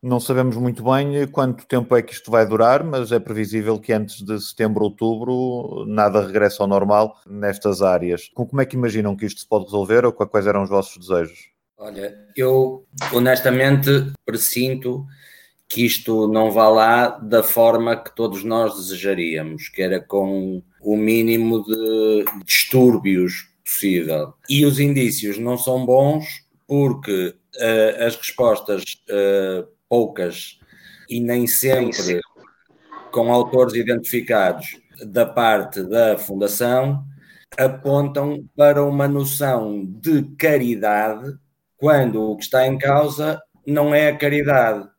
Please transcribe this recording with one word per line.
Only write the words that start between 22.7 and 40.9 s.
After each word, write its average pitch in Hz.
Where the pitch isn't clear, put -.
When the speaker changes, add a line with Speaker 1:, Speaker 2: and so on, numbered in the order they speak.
Speaker 2:
possível. 80
E 143
os 139
indícios 120
não 120
são 127
bons 139
porque, 107
eh, 113
as 117
respostas, 107
eh, 98
poucas 107
e 120
nem 120
sempre 113
com 117
autores 123
identificados 117
da 117
parte 107
da 107
Fundação 123
apontam 143
para 147
uma 143
noção 135
de 123
caridade, 113